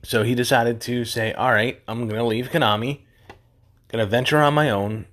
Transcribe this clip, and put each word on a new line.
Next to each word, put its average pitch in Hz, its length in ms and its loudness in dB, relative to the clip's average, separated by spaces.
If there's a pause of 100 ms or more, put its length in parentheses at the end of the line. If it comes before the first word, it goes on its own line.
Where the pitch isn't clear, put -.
So 110 180 0
he 123 120 0
decided 120 460 2
to 120 240 -4
say, 113 260 -4
"All 123 220 0
right, 113 340 0
I'm 113 220 -6
gonna 110 160 -2
leave 120 240 -2
Konami, 123 540 0 (840)
gonna 113 180 -2
venture 127 340 0
on 147 140 4
my 151 160 4
own 104 440 -4